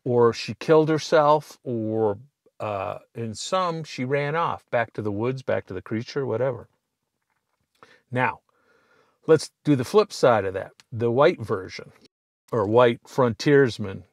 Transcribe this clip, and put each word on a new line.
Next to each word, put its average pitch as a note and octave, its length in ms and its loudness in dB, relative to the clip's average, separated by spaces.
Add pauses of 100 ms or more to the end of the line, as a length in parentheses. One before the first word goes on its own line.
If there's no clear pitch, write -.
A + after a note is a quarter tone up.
or A#2+ 300 4
she - 200 -10
killed D#3 360 2
herself, D3+ 720 0
or, A2 540 -2 (420)
uh, G2+ 400 -6 (160)
in A2+ 180 -10
some, E3+ 500 -4
she - 200 -10
ran C#3+ 320 -4
off D#3 340 -4
back A#2 240 -2
to - 80 -8
the G#2 100 -4
woods, A#2+ 300 -6
back G2+ 240 -4
to - 80 -14
the F2+ 80 -8
creature, C3 440 -8
whatever. A#2 420 -4 (1400)
Now, B2 300 -2 (840)
let's D#3 240 4 (120)
do D3 120 2
the B2 100 -2
flip G#3 260 2
side A2+ 340 4
of F#2+ 80 -6
that, - 200 -8 (180)
the A#2 180 -2
white C#3+ 300 2
version, G2+ 520 -8 (600)
or A2+ 160 0
white A#2+ 400 4
frontiersman A#2 1040 0